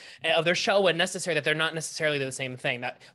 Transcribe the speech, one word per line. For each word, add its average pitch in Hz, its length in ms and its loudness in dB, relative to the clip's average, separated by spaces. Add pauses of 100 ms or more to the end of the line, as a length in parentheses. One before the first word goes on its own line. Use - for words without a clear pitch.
(360)
of 165 80 4
their 175 100 4
shell 202 280 2
when 165 160 4
necessary, 180 340 -2
that 151 120 0
they're 156 100 2
not 160 200 0
necessarily 156 440 -2
the 135 120 -2
same 127 280 -8
thing. 127 240 -2
That 123 180 -8 (140)